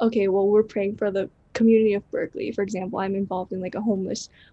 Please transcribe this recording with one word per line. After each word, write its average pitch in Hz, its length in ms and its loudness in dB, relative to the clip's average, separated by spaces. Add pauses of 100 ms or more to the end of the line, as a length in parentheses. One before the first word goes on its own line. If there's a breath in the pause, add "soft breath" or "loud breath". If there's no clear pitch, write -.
okay, 226 260 2
well, 196 200 2
we're 214 160 6
praying 208 340 -4
for 208 140 -2
the 190 180 -2 (240)
community 220 400 4
of 202 180 -4
Berkeley. - 400 -4
For 208 120 -4
example, 196 360 -6
I'm 190 160 -2
involved 190 380 -4
in, 185 80 -6
like, 180 140 -8
a 214 60 -4
homeless, 202 480 -2 (240 soft breath)